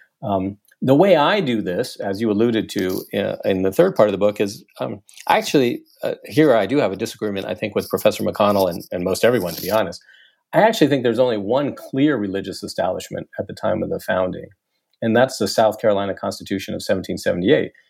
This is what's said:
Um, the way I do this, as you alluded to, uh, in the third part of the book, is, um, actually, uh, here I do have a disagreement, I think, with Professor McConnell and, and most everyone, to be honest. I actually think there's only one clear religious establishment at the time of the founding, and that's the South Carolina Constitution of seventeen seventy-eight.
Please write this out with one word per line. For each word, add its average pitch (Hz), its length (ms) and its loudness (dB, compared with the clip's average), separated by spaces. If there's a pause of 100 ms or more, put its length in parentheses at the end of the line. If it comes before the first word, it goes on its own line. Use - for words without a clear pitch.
(240)
Um, 98 340 -4 (240)
the 131 140 4
way 180 220 6
I 175 240 2
do 123 200 0
this, 92 380 -4
as 101 220 -4
you 113 100 2
alluded 107 380 2
to, 95 340 -4 (100)
uh, 101 300 -2
in 95 200 0
the 95 80 0
third 180 240 2
part 107 120 6
of 101 60 0
the 98 40 -4
book, 104 220 0
is, 110 240 -4 (160)
um, 120 220 -8 (260)
actually, 156 560 2 (180)
uh, - 120 -4 (100)
here 135 320 4
I 104 120 2
do 131 100 0
have 104 160 0
a - 20 -6
disagreement, 104 500 -6
I 104 80 -6
think, 101 220 -8
with 95 140 -2
Professor - 340 0
McConnell 101 460 2
and, 87 120 -8 (120)
and 90 100 -4
most 92 220 0
everyone, 101 300 2
to 82 60 -12
be 90 80 -8
honest. 101 320 -2 (520)
I 160 80 4
actually 220 260 4
think 131 160 0
there's 117 160 2
only 123 180 2
one 117 380 -2
clear 143 400 0
religious 98 480 -6
establishment 92 640 -6 (100)
at 101 100 -6
the - 60 -12
time 95 300 -4
of 87 60 -6
the 90 100 -6
founding, 92 480 -4 (540)
and 113 160 2
that's 131 200 2
the 101 120 -2
South 110 320 2
Carolina 101 320 0
Constitution 98 600 -6
of 87 80 -8
seventeen 92 360 -4
seventy-eight. 92 560 0 (160)